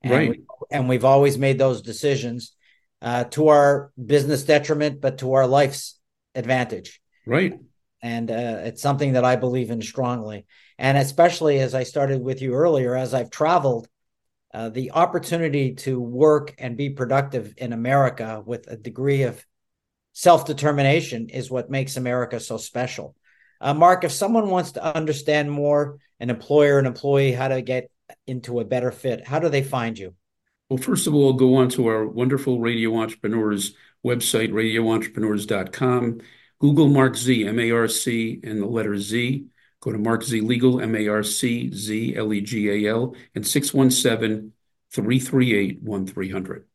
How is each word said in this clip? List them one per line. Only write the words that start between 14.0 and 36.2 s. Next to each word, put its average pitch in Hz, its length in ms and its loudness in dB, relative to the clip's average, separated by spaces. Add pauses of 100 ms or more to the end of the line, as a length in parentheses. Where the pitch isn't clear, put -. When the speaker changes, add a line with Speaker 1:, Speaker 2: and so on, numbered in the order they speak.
Speaker 1:
uh, 113 160 -8
the 123 220 -8
opportunity 160 840 0
to 131 240 -4
work 143 580 2
and 120 200 -8
be 139 120 -4
productive 131 680 -2
in 120 160 -8
America 117 720 0
with 117 240 -10
a 113 80 -14
degree 131 460 -2
of 117 220 -6 (680)
self-determination 143 1160 2
is 127 220 -10
what 127 180 -6
makes 135 280 -6
America 123 420 -4
so 113 160 -10
special. 113 600 -8 (440)
Uh, 143 140 -2
Mark, 175 320 6
if 143 80 -2
someone 214 360 0
wants 180 220 0
to 156 240 -6
understand 151 560 0
more, 147 460 0 (240)
an 123 80 -4
employer, 143 500 4
an 135 60 2
employee, 139 480 0
how 131 160 -2
to 131 120 -2
get 127 300 -6 (340)
into 120 360 -6
a 107 40 -6
better 123 260 -2
fit, 120 360 -6
how 131 120 -2
do 165 100 0
they 139 120 2
find 117 380 -4
you? 92 140 -14 (560)
Speaker 2:
Well, 131 80 -2
first 175 280 -2
of 151 80 0
all, 139 200 6
go 127 220 6
on 127 160 4
to 123 160 0
our 110 200 0
wonderful 127 540 -2
Radio 113 340 0
Entrepreneurs 107 800 -2 (300)
website, 117 480 -2
radio 113 360 0
entrepreneurs 107 560 -2
dot 95 280 -4
com. 123 480 -2 (380)